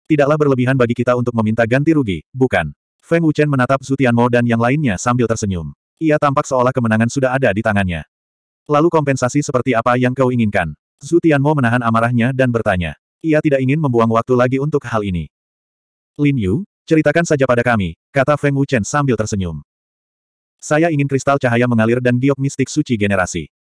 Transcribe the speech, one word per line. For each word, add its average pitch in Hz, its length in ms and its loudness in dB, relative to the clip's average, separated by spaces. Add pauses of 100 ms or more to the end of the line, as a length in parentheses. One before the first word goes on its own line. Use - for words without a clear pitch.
Tidaklah 147 280 2
berlebihan 135 400 0
bagi 120 160 2
kita 123 240 0
untuk 117 200 -2
meminta 113 320 0
ganti 143 240 2
rugi, 110 400 -2
bukan?" 101 400 -2 (320)
Feng 165 200 0
Wuchen 151 280 2
menatap 135 320 0
Zhu 135 160 -4
Tianmo 120 320 2
dan 120 160 2
yang 117 160 0
lainnya 127 320 0
sambil 123 320 0
tersenyum. 95 480 -4 (280)
Ia 151 160 2
tampak 147 280 0
seolah 127 280 0
kemenangan 113 320 0
sudah 127 280 0
ada 135 200 2
di 110 80 -2
tangannya. 95 400 -2 (640)
"Lalu 147 240 2
kompensasi 143 480 0
seperti 131 320 -2
apa 120 240 2
yang 127 160 0
kau 127 200 0
inginkan?" 104 440 -2 (240)
Zhu 170 240 0
Tianmo 151 320 2
menahan 123 280 0
amarahnya 117 520 0
dan 127 160 2
bertanya. 92 480 -2 (240)
Ia 151 160 2
tidak 139 240 0
ingin 139 160 0
membuang 117 320 2
waktu 117 240 0
lagi 123 240 2
untuk 147 240 -2
hal 110 240 -4
ini. 85 240 -4 (880)
"Lin 143 160 2
Yu, 101 200 0 (280)
ceritakan 156 400 2
saja 139 240 0
pada 120 160 2
kami," 104 320 -2 (160)
kata 143 240 2
Feng 143 240 -2
Wuchen 135 240 0
sambil 139 320 0
tersenyum. 92 480 -6 (960)
"Saya 160 320 0
ingin 143 160 0
kristal 139 320 -2
cahaya 120 260 0
mengalir 120 380 0
dan 123 160 0
giok 135 180 0
mistik 135 300 -4
suci 127 320 -2
generasi. 92 480 -2 (220)